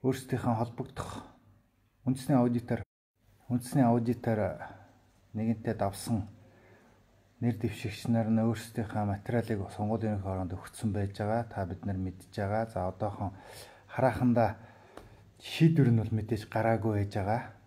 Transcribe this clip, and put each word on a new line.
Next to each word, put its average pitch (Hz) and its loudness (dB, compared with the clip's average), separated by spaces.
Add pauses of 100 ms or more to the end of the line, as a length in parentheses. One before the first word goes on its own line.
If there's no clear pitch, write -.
өөрсдийнхөө 123 0
холбогдох - -6 (800)
үндэсний 131 2
аудитор, 120 0 (640)
үндэсний 123 2
аудитор 117 2 (960)
нэгэнтээ 110 -2
давсан 98 -2 (1120)
нэр 113 0
дэвшигч - -6
нар 113 2
нь 113 4
өөрсдийнхөө 110 -2 (160)
материалыг 107 -2
сонгуулийн 107 -2
ерөнхий 95 -4
оронд 92 -4
өгсөн - -6
байж 101 -4
байгаа. 113 -2
Та 98 -4
бид 95 -8
нар 98 -4
мэдж 92 -8
байгаа. 110 -2
За, 92 -4
одоохон 101 -4 (560)
харахандаа 120 2 (800)
шийдвэр 139 6
нь 117 6
бол 107 0
мэдээж 107 -2
гараагүй 110 2
байж 104 -2
байгаа. 104 0 (160)